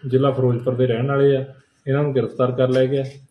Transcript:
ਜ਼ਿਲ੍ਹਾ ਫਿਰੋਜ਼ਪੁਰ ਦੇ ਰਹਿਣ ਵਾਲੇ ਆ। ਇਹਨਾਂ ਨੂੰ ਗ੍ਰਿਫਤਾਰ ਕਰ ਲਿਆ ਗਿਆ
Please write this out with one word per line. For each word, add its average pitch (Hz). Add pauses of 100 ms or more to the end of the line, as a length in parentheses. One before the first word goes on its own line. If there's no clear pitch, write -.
ਜ਼ਿਲ੍ਹਾ 131
ਫਿਰੋਜ਼ਪੁਰ 123
ਦੇ 127
ਰਹਿਣ 120
ਵਾਲੇ 139
ਆ। 135 (420)
ਇਹਨਾਂ 139
ਨੂੰ 143
ਗ੍ਰਿਫਤਾਰ 127
ਕਰ 127
ਲਿਆ 131
ਗਿਆ 135 (260)